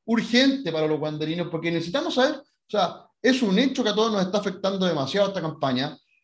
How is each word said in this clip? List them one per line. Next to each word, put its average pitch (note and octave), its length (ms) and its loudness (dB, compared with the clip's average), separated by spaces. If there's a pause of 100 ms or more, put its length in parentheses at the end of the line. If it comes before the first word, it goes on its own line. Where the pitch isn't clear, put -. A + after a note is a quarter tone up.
urgente A#3+ 680 2
para D#3 160 0
los D#3 120 0
wanderinos, D#3 500 -4
porque E3 220 -4
necesitamos F3 440 -4
saber, C4+ 220 2
o - 320 -20
sea, F#3+ 360 -2 (160)
es B3+ 220 4
un G3 160 4
hecho C4+ 240 0
que G#3+ 60 2
a G3+ 60 -2
todos A3 160 2
nos G3+ 120 2
está F#3 160 0
afectando F#3+ 460 -2
demasiado E3+ 420 2
esta F#3+ 140 -4
campaña. C#3 540 -2 (280)